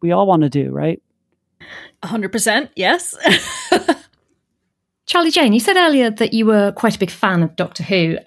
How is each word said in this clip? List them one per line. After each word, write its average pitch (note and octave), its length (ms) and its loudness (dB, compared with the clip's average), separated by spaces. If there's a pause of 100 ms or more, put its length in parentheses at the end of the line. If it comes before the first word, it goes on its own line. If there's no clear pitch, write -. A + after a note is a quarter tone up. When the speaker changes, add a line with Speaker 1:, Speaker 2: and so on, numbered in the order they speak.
Speaker 1:
we E3+ 120 0
all F#3+ 120 2
wanna D#3+ 240 4
do, C3+ 220 -2
right? D3 300 -4 (1040)
Speaker 2:
A - 40 -10
hundred G#3 240 -6
percent, A#3 460 -2
yes. A3+ 400 0 (520)
<laughs> - 260 0 (1080)
Speaker 3:
Charlie E4+ 260 0
Jane, C#4 220 2
you A#3 60 2
said F#4+ 160 2
earlier C#4+ 360 2
that A3 240 -2
you A3+ 100 0
were G#3 260 2
quite G#3 240 -2
a - 40 -8
big F#3 100 -2
fan F#3 320 0
of D#3+ 140 -2
Doctor - 260 -6
Who, E3+ 460 0